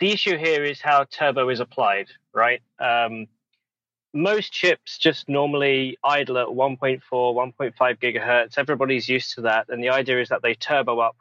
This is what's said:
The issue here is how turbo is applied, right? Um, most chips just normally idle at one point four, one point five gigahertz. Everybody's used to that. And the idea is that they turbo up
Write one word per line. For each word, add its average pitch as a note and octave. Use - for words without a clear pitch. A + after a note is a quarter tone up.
The F#3+
issue G3+
here D#3
is C#3+
how C#3+
turbo C3+
is A#2+
applied, G2+
right? A#2+
Um, A#2
most G3
chips -
just -
normally C#3
idle C3+
at A#2+
one C3
point C3
four, B2
one B2
point B2+
five B2+
gigahertz. A#2+
Everybody's C3+
used B2+
to A#2+
that. A2
And A#2+
the B2
idea B2+
is A#2
that B2+
they A#2
turbo B2
up A#2